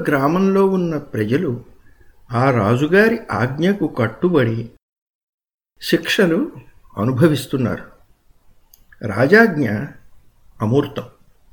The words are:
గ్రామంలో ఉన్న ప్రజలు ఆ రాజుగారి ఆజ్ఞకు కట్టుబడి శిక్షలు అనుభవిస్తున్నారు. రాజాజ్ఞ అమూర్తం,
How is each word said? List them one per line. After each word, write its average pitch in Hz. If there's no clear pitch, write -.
గ్రామంలో 175
ఉన్న 180
ప్రజలు 123
ఆ 120
రాజుగారి 151
ఆజ్ఞకు 156
కట్టుబడి 120
శిక్షలు 170
అనుభవిస్తున్నారు. 123
రాజాజ్ఞ 147
అమూర్తం, 120